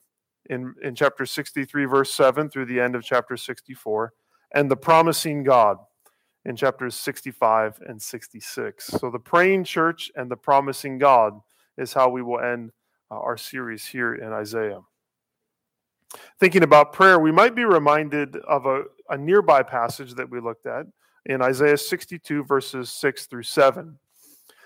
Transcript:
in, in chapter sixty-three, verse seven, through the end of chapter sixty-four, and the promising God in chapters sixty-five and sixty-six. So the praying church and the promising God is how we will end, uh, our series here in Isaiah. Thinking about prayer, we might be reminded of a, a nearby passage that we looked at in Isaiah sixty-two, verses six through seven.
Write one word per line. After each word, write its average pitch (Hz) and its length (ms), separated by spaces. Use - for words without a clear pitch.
in, 127 340
in 131 120
chapter 139 300
sixty-three, 143 600
verse 135 260
seven, 143 380
through 135 160
the 123 160
end 123 140
of 117 100
chapter 123 320
sixty-four, 113 720
and 143 160
the 131 60
promising 160 680
God 117 360
in 120 140
chapters 127 380
sixty-five 113 920
and 107 140
sixty-six. - 840
So - 220
the 120 100
praying 185 440
church 165 540
and 127 120
the 123 60
promising 139 600
God 117 420
is 127 160
how 131 160
we 127 120
will 120 200
end, 120 320
uh, 107 120
our 120 160
series 120 480
here 120 300
in 113 180
Isaiah. 107 480
Thinking 180 240
about 147 280
prayer, 190 280
we 156 120
might 214 220
be 240 120
reminded 147 720
of 135 280
a, 135 200
a 147 80
nearby 160 440
passage 123 540
that 127 120
we 123 120
looked 117 260
at 127 220
in 135 120
Isaiah 135 380
sixty-two, 151 680
verses 135 460
six - 360
through 120 160
seven. 151 560